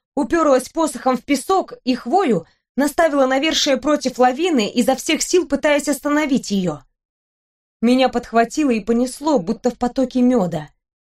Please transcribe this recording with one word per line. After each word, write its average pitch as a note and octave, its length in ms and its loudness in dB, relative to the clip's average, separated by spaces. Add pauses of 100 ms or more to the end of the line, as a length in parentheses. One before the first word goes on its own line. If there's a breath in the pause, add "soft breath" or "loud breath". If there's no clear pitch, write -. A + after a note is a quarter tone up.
(180)
уперлась C4 520 2
посохом D4 460 -2
в A#3+ 80 -8
песок D4+ 500 -2 (100)
и B3+ 100 -2
хвою, B3 540 0 (280 soft breath)
наставила C#4+ 520 2
навершие C4+ 500 0
против C#4 400 -2
лавины, B3+ 500 2
изо B3 280 0
всех D#4 260 -2
сил - 260 0
пытаясь D4 400 0
остановить D4 600 -2
ее. F3+ 320 -4 (1000)
Меня B3+ 260 4
подхватило A#3+ 640 0
и A3 80 0
понесло, B3+ 580 0
будто G#3+ 320 -2
в A#3+ 80 -8
потоке B3+ 460 -2
меда. F3+ 460 0 (460)